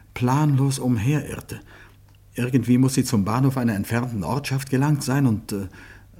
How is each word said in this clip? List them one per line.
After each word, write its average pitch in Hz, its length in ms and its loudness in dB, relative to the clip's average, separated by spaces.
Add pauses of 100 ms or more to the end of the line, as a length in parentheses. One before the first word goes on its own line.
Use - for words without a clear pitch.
(120)
planlos 135 680 0
umherirrte. 127 800 -4 (720)
Irgendwie 123 440 2
muss 131 160 4
sie 127 100 2
zum 104 200 2
Bahnhof 131 320 2
einer 117 180 0
entfernten 113 500 -2
Ortschaft 135 460 -4
gelangt 139 320 2
sein 143 240 0
und, 107 260 -2
äh, 98 160 -6 (520)